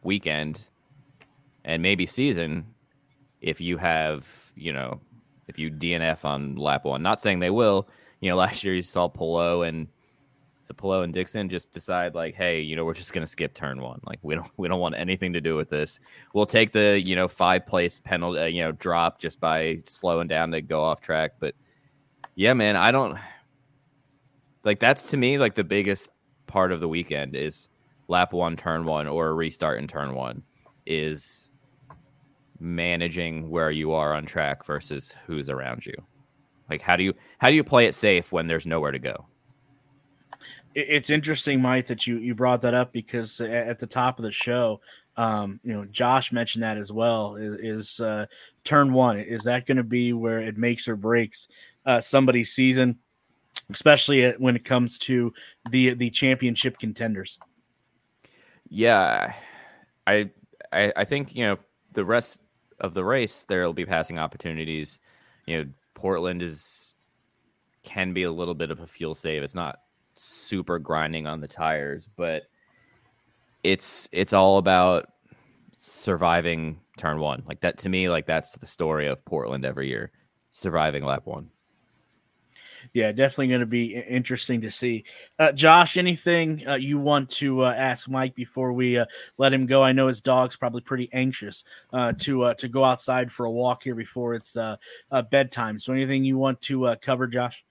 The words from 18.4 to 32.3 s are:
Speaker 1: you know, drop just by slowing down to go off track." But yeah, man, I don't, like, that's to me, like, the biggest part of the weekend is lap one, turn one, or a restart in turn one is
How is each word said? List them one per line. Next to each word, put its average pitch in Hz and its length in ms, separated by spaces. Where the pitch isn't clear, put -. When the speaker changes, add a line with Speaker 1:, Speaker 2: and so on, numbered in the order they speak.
Speaker 1:
you 85 180
know, 80 80
drop 85 480
just - 220
by 80 440
slowing 85 440
down 82 220
to 80 100
go 78 200
off 78 200
track." 78 380
But 76 160
yeah, 107 180
man, 104 240
I 101 140
don't, 123 260
like, 104 160
that's 131 300
to 151 80
me, 131 200
like, 123 180
the 104 100
biggest 98 440
part 92 240
of 85 80
the 85 80
weekend 76 480
is 73 320
lap 90 260
one, 85 240
turn 82 260
one, 76 240
or 80 220
a 80 40
restart 80 460
in 71 80
turn 71 260
one 64 300
is 78 640